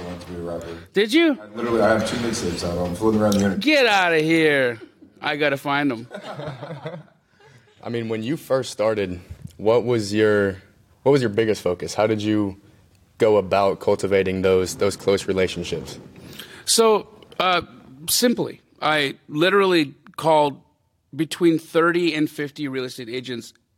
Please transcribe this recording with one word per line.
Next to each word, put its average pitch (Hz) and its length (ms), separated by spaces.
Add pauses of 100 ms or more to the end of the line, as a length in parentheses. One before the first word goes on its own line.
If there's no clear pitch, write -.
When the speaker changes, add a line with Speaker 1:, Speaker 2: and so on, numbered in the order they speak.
Speaker 1:
wanted 87 180
to - 60
be 90 80
a 87 40
rapper. 85 360 (180)
Speaker 2:
Did 214 200
you? 311 260
Speaker 1:
I 107 60 (100)
literally, 117 260
I 104 80
have 107 200
two 120 80
mixtapes 98 500
out. 87 160
I'm 87 120
floating 107 260
around 104 120
the 98 40
internet. 98 220
Speaker 2:
Get 277 260
outta 185 320
here. 151 640 (400)
I 151 140
gotta 143 220
find 143 340
'em. 117 200
Speaker 3:
<laughs> 151 1700
I 113 60
mean, 117 200
when 110 140
you 139 120
first 131 360
started, 104 480 (380)
what 107 260
was 113 280
your, 104 460 (460)
what 131 80
was 143 100
your 113 80
biggest 107 320
focus? 87 320
How 107 140
did 110 120
you 104 400 (600)
go 107 180
about 98 420
cultivating 95 600
those, 92 360
those 98 200
close 98 300
relationships? 87 720 (680)
Speaker 2:
So, 220 420 (320)
uh, 180 220 (480)
simply, 226 520 (200)
I 147 360 (120)
literally 175 640 (220)
called 151 480 (520)
between 160 440
thirty 170 540
and 151 160
fifty 147 380
real 131 160
estate 127 240
agents 123 460 (240)